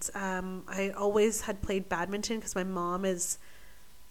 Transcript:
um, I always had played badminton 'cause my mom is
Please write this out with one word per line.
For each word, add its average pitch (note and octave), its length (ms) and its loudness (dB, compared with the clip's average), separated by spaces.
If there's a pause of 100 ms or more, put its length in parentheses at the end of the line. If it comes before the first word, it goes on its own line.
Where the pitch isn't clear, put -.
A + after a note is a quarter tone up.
(160)
um, F#3 520 -2
I G3 220 0
always G#3 520 4
had G#3 200 -4
played F#3+ 260 0
badminton G3+ 540 0
'cause - 140 -6
my F#3 80 2
mom F3+ 420 0
is F3+ 320 2 (720)